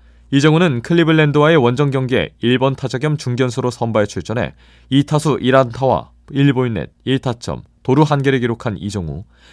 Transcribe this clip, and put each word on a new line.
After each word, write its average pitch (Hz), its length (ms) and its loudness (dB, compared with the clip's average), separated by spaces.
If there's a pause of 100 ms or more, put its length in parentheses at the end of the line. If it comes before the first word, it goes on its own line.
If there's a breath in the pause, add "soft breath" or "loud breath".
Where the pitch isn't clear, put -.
(320)
이정우는 147 520 2
클리블랜드와의 156 760 4
원정 127 340 2
경기에 127 380 -2 (100)
일 120 180 2
번 135 200 0
타자 131 200 -6
겸 151 200 -2
중견수로 123 540 -2
선발 110 360 -2
출전해 95 460 -6 (360 soft breath)
이 139 140 4
타수 151 380 0
일 127 160 4
안타와 120 540 0 (180)
일 139 240 2
볼넷, 120 380 -4 (120)
일 131 160 -2
타점, 113 440 -6 (200)
도루 139 200 4
한 151 180 0
개를 135 180 0
기록한 117 380 -4
이정우, 90 480 -8 (280 soft breath)